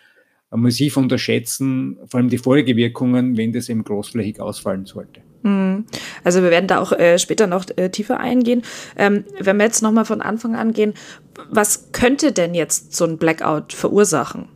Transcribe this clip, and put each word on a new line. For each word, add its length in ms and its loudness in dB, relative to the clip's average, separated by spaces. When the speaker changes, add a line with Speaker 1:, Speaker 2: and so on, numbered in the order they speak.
Speaker 1:
massiv 460 0
unterschätzen, 1080 -2
vor 120 -4
allem 100 4
die 100 0
Folgewirkungen, 960 2
wenn 160 0
das 160 -4
eben 160 -2
großflächig 560 -6
ausfallen 460 -6
sollte. 340 -16
Speaker 2:
Hm. 420 0
Also 180 4
wir 80 4
werden 160 4
da 140 2
auch, 120 0
äh, 260 6
später 280 0
noch, 200 -2
äh, 140 0
tiefer 280 -4
eingehen. 440 2
Ähm, 280 2
wenn 200 2
wir 60 4
jetzt 180 0
nochmal 240 2
von 160 -4
Anfang 340 -4
an 160 0
gehen, 220 0
was 420 0
könnte 400 2
denn 220 0
jetzt 420 -4
so 80 0
ein 140 -2
Blackout 540 -2
verursachen? 840 0